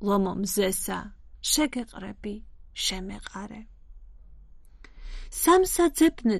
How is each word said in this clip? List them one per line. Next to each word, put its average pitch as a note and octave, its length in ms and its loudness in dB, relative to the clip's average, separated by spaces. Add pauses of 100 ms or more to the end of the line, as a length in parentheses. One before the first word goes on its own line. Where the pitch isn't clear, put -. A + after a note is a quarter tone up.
ლომო G3 320 2
მზესა, F#3+ 640 -2 (520)
შეგეყრები, A3 840 -2 (400)
შემეყარე. G3+ 840 -8 (1700)
სამსაძებნე E4 1080 4